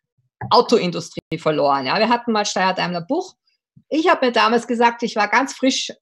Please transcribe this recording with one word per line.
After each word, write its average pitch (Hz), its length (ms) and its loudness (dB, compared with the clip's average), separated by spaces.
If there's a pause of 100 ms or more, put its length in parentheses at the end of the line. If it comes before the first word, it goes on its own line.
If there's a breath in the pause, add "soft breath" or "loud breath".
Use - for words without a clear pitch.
(480)
Autoindustrie 180 920 0
verloren. 143 480 0
Ja, 151 120 0
wir 226 100 2
hatten 240 240 0
mal 208 140 0
Steyr 185 260 0
Daimler 175 300 -4
Buch. 311 320 -6 (560)
Ich 311 180 0
habe 320 180 2
mir 240 60 0
damals 226 340 2
gesagt, 240 360 0
ich 220 140 -6
war 208 120 0
ganz 262 240 0
frisch - 500 -2